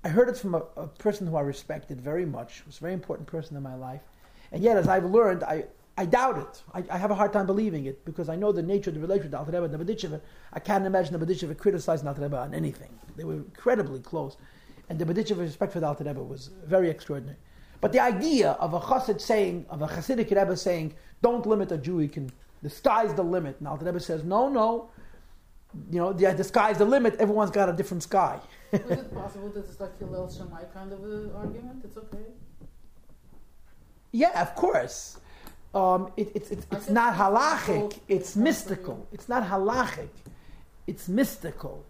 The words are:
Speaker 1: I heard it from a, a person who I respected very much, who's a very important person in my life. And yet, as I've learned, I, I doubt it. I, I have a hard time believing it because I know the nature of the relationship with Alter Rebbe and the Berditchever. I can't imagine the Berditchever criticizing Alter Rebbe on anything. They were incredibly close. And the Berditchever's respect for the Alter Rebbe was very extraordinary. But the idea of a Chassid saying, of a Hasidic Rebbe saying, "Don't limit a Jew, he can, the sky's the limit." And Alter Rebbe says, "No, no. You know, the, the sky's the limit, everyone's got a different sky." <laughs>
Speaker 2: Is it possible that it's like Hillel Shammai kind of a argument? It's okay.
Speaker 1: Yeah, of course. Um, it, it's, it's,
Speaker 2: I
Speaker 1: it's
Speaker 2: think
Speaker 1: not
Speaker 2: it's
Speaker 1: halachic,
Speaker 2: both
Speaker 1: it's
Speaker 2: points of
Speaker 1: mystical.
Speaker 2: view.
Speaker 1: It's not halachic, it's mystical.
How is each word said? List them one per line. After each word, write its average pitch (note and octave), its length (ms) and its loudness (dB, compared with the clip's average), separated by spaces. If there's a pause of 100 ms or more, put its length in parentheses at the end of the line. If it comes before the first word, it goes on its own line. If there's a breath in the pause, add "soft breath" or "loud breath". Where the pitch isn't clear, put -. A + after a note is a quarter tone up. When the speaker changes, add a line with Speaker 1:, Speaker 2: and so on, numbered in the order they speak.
Speaker 1:
I F3+ 60 -4
heard A#3+ 200 6
it - 80 -4
from F3+ 180 -4
a, D#3 80 -2 (140)
a D#3 100 -8
person G3+ 400 -4
who D#3+ 80 -2
I D3 60 2
respected C#3+ 600 -6
very D#3+ 240 -2
much, A#2+ 400 -10
who's D3 120 -20
a - 40 -16
very F3 120 -6
important D#3+ 340 -8
person D#3+ 300 -8
in C#3 60 -10
my C3 120 -10
life. B2+ 260 -12 (500 soft breath)
And E3+ 120 -2
yet, A3+ 140 8
as E3+ 100 4
I've F#3 180 4
learned, F#3+ 380 6
I, D#3 220 -2 (320)
I F#3+ 80 0
doubt A#3+ 340 4
it. - 240 -14 (100)
I, F3+ 220 -6
I - 20 -2
have G#3 140 0
a G3 40 2
hard G3+ 180 2
time G3 120 2
believing F#3+ 400 0
it C3+ 200 -8
because D#3+ 240 -6
I D#3+ 80 -4
know G#3 160 2
the E3+ 100 0
nature G3 260 0
of D#3 60 -6
the D3+ 60 -6
relationship E3 300 0
with C3+ 80 -6
Alter D#3 120 -6
Rebbe F3 140 0
and D3+ 80 -4
the E3+ 200 -4
Berditchever. D#3 280 -6 (320 loud breath)
I D#3+ 60 -8
can't G3 260 0
imagine F3+ 320 2
the D#3+ 80 -2
Berditchever E3+ 320 -2
criticizing D#3+ 500 0
Alter C#3 140 -6
Rebbe C#3+ 160 -4
on C#3+ 160 -6
anything. D3+ 360 -6 (280)
They D#3+ 80 -10
were D#3+ 100 -6
incredibly C#3 640 -2
close. C#3+ 380 -8 (520 loud breath)
And D#3+ 100 -6
the E3+ 60 0
Berditchever's F#3+ 340 0
respect E3 320 -2
for F3 80 -4
the D#3 80 0
Alter D3 160 -2
Rebbe C#3 200 -6
was C3+ 260 -12 (160)
very F3 240 4
extraordinary. C#3 480 -6 (420 soft breath)
But - 140 2
the B3+ 60 6
idea A#3 540 4
of E3 200 -2
a E3+ 60 -2
Chassid B3+ 420 0
saying, F#3+ 480 2
of D#3 120 -6
a D#3 60 -2
Hasidic A3 440 -2
Rebbe F#3+ 260 4
saying, D#3+ 380 -2 (260 soft breath)
"Don't A#3 240 4
limit G3+ 260 2
a E3 60 -2
Jew, E3 220 -2
he D3 100 2
can, C3+ 200 -8 (320)
the C#3+ 80 -8
sky's A3 440 2
the F3+ 100 0
limit." E3+ 360 -2
And D3 100 -8
Alter D3 160 -6
Rebbe F3 160 -2
says, D#3 240 -4
"No, A3 240 4
no. A#3 400 2 (1000 soft breath)
You E3+ 120 -2
know, F#3 100 0
the, F#3 220 4
the D#3 100 0
sky's G#3+ 360 4
the G#3 40 8
limit, A#3 360 6
everyone's G#3 320 4
got G3 180 4
a F3 40 0
different F3 300 -4
sky." F3+ 340 2 (180)
<laughs> - 180 -10
Speaker 2:
Is - 160 4
it - 240 -2
possible G3+ 360 -10
that G#3 160 -10
it's - 140 -18
like F#3+ 200 -10
Hillel F#3 300 -8
Shammai E3+ 340 -12 (100)
kind G3 180 -14
of F#3+ 120 -12
a G#3+ 340 -8
argument? A#3+ 480 -10
It's G#3 120 -16
okay. A3 200 -14 (1900)
Speaker 1:
Yeah, D4+ 300 4
of - 140 -2
course. - 600 -2 (560 loud breath)
Um, F#3 440 4
it, G#3 180 -2
it's, - 160 -6
it's, F#3 200 -8
Speaker 2:
I G3+ 40 -2
Speaker 1:
it's G3+ 100 -8
Speaker 2:
think G3+ 100 2
Speaker 1:
not A#3 180 6
Speaker 2:
it's F3 80 0
Speaker 1:
halachic, G#3+ 580 4
Speaker 2:
both G#3 200 -4 (100)
Speaker 1:
it's - 0 -
Speaker 2:
points F#3+ 260 0
of G#3 60 4
Speaker 1:
mystical. G#3+ 540 0
Speaker 2:
view. - 180 -14
Speaker 1:
It's - 160 -16
not A3+ 140 2
halachic, G3 680 0 (800 loud breath)
it's - 200 -8
mystical. E3+ 840 -2